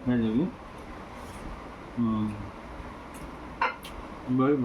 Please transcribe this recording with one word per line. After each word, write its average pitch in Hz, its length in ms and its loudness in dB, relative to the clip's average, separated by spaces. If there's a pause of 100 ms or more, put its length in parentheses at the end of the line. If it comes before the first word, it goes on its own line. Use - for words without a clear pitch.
খেয়ে 123 220 6
নিবি। 113 200 6 (1500)
হুম, 110 300 4 (2000)
বেশ 135 160 8 (100)